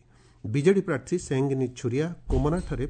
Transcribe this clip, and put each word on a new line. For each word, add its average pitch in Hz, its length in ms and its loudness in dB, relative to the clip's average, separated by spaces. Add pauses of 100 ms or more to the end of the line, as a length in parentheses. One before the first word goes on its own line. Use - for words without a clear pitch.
(440)
ବିଜେଡି 147 440 4
ପ୍ରାର୍ଥୀ 160 320 -2
ସେଙ୍ଗିନି 135 560 0
ଛୁରିଆ 131 320 -2 (240)
କୋମନାଠାରେ 143 580 0